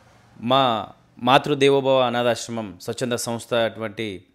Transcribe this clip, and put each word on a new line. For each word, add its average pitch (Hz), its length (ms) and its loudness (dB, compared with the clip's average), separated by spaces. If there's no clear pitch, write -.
మా 123 460 2
మాతృదేవోభవ 139 800 4
అనాథాశ్రమం 117 840 -2
స్వచ్ఛంద 120 300 -6
సంస్థ 117 420 -6
అటువంటి 107 720 -4